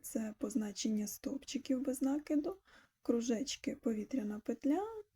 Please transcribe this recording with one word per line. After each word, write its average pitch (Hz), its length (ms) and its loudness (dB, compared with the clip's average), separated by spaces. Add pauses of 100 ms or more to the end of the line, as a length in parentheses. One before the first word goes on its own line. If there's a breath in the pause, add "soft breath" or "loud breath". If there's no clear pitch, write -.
це 220 360 -4
позначення 214 680 0
стовпчиків 269 760 -2
без 262 220 0
накиду, 302 560 2 (440 soft breath)
кружечки — 233 800 0
повітряна 214 580 -2
петля 392 640 0 (140)